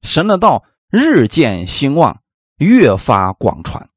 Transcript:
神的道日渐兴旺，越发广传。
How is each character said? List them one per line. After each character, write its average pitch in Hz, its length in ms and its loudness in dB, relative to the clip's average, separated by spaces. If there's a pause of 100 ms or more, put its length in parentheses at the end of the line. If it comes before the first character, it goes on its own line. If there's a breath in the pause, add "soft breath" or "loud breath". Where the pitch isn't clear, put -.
神 170 240 -2
的 202 100 2
道 180 260 0 (280)
日 226 360 2
渐 101 380 -2
兴 139 300 -4
旺， 156 260 0 (360)
越 175 380 4
发 95 380 -2
广 82 300 -4
传。 - 340 -14